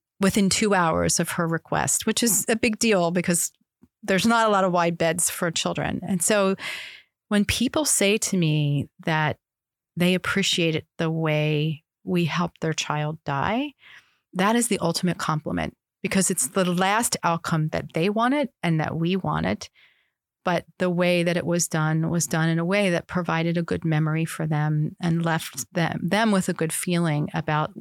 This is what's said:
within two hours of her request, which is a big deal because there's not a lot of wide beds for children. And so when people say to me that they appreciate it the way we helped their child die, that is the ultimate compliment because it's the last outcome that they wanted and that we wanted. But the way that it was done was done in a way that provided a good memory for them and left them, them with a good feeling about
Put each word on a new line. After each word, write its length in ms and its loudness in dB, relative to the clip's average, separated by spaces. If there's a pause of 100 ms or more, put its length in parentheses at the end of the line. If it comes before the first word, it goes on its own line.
(200)
within 300 2
two 260 2
hours 440 2
of 120 -2
her 160 -2
request, 580 -2
which 160 0
is 280 0
a 80 2
big 220 0
deal 320 4
because 400 0 (520)
there's 220 2
not 220 4
a 40 4
lot 140 4
of 80 2
wide 240 2
beds 320 0
for 200 -2
children. 560 -2
And 160 -2
so 340 2 (720)
when 160 4
people 400 0
say 320 2
to 200 -2
me 520 2 (160)
that 320 0 (580)
they 180 2
appreciate 640 0
it 100 -6 (120)
the 120 0
way 760 0 (200)
we 220 0
helped 360 -4
their 120 0
child 500 -4
die, 500 -2 (600)
that 220 2
is 120 0
the 120 0
ultimate 380 -2
compliment 580 -4 (260)
because 280 0
it's 200 -2
the 160 0
last 580 0
outcome 460 0
that 240 -6
they 160 0
wanted 400 0 (120)
and 180 0
that 180 -2
we 180 0
wanted. 540 -2 (760)
But 220 -2 (140)
the 100 0
way 340 2
that 140 0
it 80 -4
was 240 0
done 400 0
was 180 -2
done 220 0
in 100 0
a 60 -2
way 240 2
that 180 -2
provided 500 -2
a 60 0
good 220 -4
memory 400 0
for 200 -6
them 560 -2
and 220 0
left 500 -4
them, 300 -2
them 280 2
with 180 2
a 40 0
good 200 -4
feeling 600 0
about 480 -2